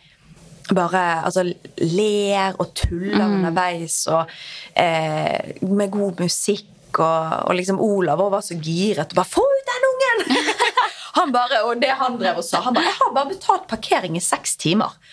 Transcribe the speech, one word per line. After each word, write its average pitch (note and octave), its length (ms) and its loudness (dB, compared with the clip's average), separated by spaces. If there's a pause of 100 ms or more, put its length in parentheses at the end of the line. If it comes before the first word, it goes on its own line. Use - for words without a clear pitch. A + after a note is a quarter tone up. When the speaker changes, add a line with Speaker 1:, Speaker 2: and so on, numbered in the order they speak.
(720)
Speaker 1:
bare, F3 520 2
altså, F3+ 180 0 (340)
ler G3 800 0
og E3+ 160 -6
tuller G3+ 540 -2
Speaker 2:
Mm. G#3 80 2
Speaker 1:
underveis, E3+ 720 -2
og, D#3+ 180 2 (500)
eh, D#3+ 840 0
med G3 300 0
god G3+ 280 -2
musikk, F3+ 460 -2 (340)
og, D#3+ 500 0
og F3+ 60 2
liksom F#3 260 0
Olav F3+ 380 2
også G3 120 2
var G3 100 0
så E3+ 200 -8
giret, E3 500 0
og - 40 -12
bare, F#3 100 4
"Få - 160 0
ut C5+ 300 2
den B4+ 180 2
ungen!" B4+ 540 2
<laughs> D4+ 40 -2 (680)
Han D#4+ 160 2
bare, B3 320 2
og A#3 160 0
det C4 100 4
han B3+ 280 0
drev F#3 200 0
og F3 60 -2
sa, - 180 -2
han B3 120 0
bare, D#4 120 2
"Jeg G4 120 0
har C5 160 4
bare C#4 160 0
betalt F#4+ 380 -2
parkering G#3+ 500 -2
i - 20 -2
seks - 380 -2
timer. F3+ 380 0 (180)